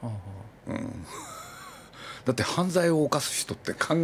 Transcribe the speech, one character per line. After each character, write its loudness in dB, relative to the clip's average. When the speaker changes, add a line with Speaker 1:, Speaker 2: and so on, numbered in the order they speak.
Speaker 1:
あ -4
あ。 -10
Speaker 2:
う -2
ん。 -2
<laughs> -6
だ 4
っ -8
て 2
犯 2
罪 6
を 6
犯 2
す -2
人 -2
っ -8
て -4
考 2